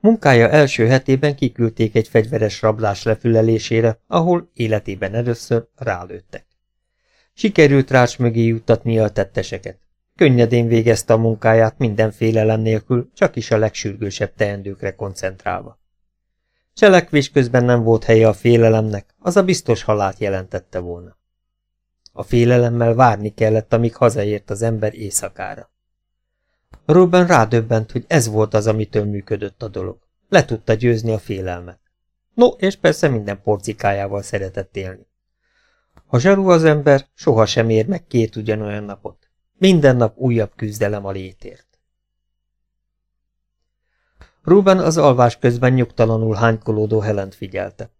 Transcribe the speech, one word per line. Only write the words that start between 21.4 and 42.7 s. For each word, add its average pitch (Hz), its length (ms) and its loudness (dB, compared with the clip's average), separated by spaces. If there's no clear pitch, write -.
A - 100 -14
félelemmel 120 720 0
várni 107 400 2
kellett, 110 380 -2
amíg 117 220 0
hazaért 104 560 -2
az 104 120 -8
ember 110 320 -4
éjszakára. 98 760 -10
Ruben 180 400 4
rádöbbent, 113 680 0
hogy - 160 -8
ez 131 200 0
volt 107 260 -2
az, 107 120 0
amitől 107 380 -2
működött 101 580 -8
a 110 60 -12
dolog. 95 300 -12
Le 185 160 2
tudta 113 300 -2
győzni 113 380 -2
a 107 60 -4
félelmet. 92 640 -12
No, 240 120 4
és 196 300 -2
persze 156 320 0
minden 104 340 -6
porcikájával 101 800 -4
szeretett 98 540 -10
élni. 95 300 -14
Ha 123 120 0
zsaru 190 300 2
az 165 160 4
ember, 147 500 4
sohasem 113 540 0
ér 110 180 0
meg 95 200 -6
két 113 300 -2
ugyanolyan 107 480 -8
napot. - 460 -18
Minden 151 380 4
nap 117 200 0
újabb 117 400 -2
küzdelem 104 500 -6
a 98 40 -8
létért. 95 560 -16